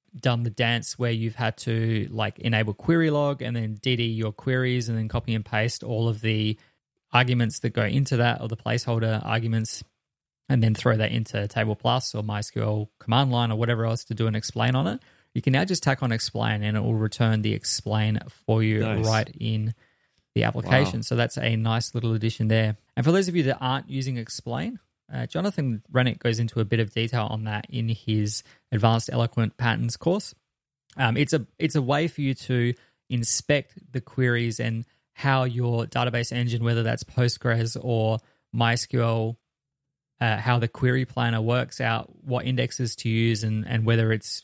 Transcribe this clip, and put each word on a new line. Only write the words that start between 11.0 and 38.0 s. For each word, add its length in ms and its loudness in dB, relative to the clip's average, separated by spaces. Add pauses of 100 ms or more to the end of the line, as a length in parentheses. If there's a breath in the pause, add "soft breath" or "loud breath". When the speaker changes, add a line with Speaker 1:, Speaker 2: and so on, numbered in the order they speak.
Speaker 1:
into 360 -2
Table 280 -2
Plus 400 -2
or 80 -4
MySQL 640 -2 (100)
command 320 2
line 200 2
or 80 -2
whatever 260 0
else 200 -4
to 100 -6
do 100 0
an 80 0
explain 420 0
on 120 0
it, 120 -4 (340 soft breath)
you 80 -2
can 120 2
now 120 2
just 160 -2
tack 220 0
on 80 0
explain 500 -2
and 160 0
it 40 0
will 120 0
return 480 2
the 120 0
explain 680 0 (260)
for 160 2
you 200 2
Speaker 2:
Nice. 220 0
Speaker 1:
right 360 2
in 340 -2 (600 soft breath)
the 80 4
application. 560 2
Speaker 2:
Wow. 20 -6
Speaker 1:
So 140 -2
that's 240 0
a 160 0
nice 400 -2
little 180 0
addition 360 0
there. 280 2 (180)
And 80 0
for 80 4
those 160 4
of 80 -2
you 80 2
that 160 0
aren't 300 -2
using 280 -4
explain, 600 -6 (340)
uh, 140 -6
Jonathan 560 -2 (100)
Rennick 280 2
goes 200 0
into 200 0
a 60 2
bit 140 0
of 140 0
detail 380 -2
on 140 -6
that 240 -4
in 200 -2
his 540 -2 (280 soft breath)
Advanced 400 4
Eloquent 460 0
Patterns 400 0
course. 380 -2 (600)
Um, 200 2
it's 160 0
a, 140 -2 (100)
it's 180 -2
a 60 2
way 260 0
for 140 -6
you 140 0
to 380 0 (360 soft breath)
inspect 640 0 (180)
the 100 -4
queries 580 0
and 260 -2 (280)
how 320 2
your 400 0
database 460 -2
engine, 320 -2
whether 200 2
that's 200 -2
Postgres 760 0
or 400 0 (360 soft breath)